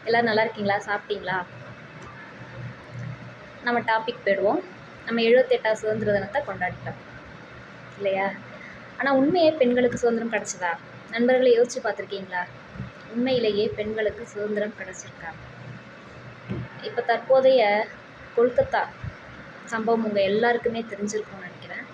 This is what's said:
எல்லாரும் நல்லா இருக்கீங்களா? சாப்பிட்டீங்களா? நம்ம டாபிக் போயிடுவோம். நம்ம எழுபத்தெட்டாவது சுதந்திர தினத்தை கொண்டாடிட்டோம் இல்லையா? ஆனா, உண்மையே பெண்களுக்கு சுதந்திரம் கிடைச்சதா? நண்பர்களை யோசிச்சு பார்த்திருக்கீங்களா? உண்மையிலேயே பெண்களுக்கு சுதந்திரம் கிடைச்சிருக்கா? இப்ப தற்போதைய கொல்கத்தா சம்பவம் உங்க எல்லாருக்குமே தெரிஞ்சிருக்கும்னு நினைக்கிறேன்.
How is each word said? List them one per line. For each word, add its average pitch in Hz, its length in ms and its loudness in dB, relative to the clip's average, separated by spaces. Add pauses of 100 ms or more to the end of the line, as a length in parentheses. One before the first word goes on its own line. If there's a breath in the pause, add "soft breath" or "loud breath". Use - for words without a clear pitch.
எல்லாரும் 233 220 4
நல்லா 220 160 4
இருக்கீங்களா? 208 440 0
சாப்பிட்டீங்களா? 190 580 -4 (2250)
நம்ம 240 160 2
டாபிக் 226 440 0
போயிடுவோம். 196 360 2 (460)
நம்ம 233 140 -2
எழுபத்தெட்டாவது 240 520 6
சுதந்திர 214 400 0
தினத்தை 202 300 0
கொண்டாடிட்டோம் 180 520 -6 (1000)
இல்லையா? 196 340 0 (680 loud breath)
ஆனா, 269 160 2
உண்மையே 311 360 6
பெண்களுக்கு 247 480 4
சுதந்திரம் 226 340 2
கிடைச்சதா? 180 420 -2 (360)
நண்பர்களை 240 500 6
யோசிச்சு 240 240 0
பார்த்திருக்கீங்களா? 190 600 -6 (680)
உண்மையிலேயே 226 540 2
பெண்களுக்கு 214 580 -4
சுதந்திரம் 208 520 -4
கிடைச்சிருக்கா? 180 520 -14 (1500)
இப்ப - 200 -4
தற்போதைய 233 840 6 (500)
கொல்கத்தா 240 480 4 (800)
சம்பவம் 226 400 0
உங்க 202 180 2
எல்லாருக்குமே 233 580 2
தெரிஞ்சிருக்கும்னு 208 600 -6
நினைக்கிறேன். 180 540 -12